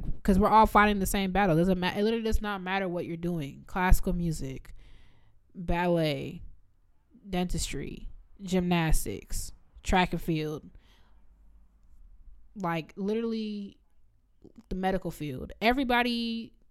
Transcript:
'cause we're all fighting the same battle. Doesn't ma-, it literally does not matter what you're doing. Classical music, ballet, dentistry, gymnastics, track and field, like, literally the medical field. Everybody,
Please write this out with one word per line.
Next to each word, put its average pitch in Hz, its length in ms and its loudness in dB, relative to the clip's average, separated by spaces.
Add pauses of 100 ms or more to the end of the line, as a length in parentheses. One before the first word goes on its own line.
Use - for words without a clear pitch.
(220)
'cause 190 160 6
we're 202 100 6
all 214 180 10
fighting 208 320 4
the 190 80 0
same 190 260 0
battle. 190 240 4
Doesn't 180 220 4
ma-, 175 180 0
it 208 60 0
literally 226 220 0
does 220 160 2
not 208 220 -4
matter 190 260 -2
what 170 180 -4
you're 165 100 -6
doing. 170 500 -6
Classical 185 460 4
music, 156 600 -4 (800)
ballet, 170 880 0 (880)
dentistry, 175 800 -4 (340)
gymnastics, 175 1120 0 (300)
track 185 300 2
and 170 100 -4
field, 156 460 -4 (1900)
like, 170 400 -4
literally 214 840 -4 (880)
the - 80 -4
medical 185 340 0
field. 143 500 -8
Everybody, 240 920 0 (180)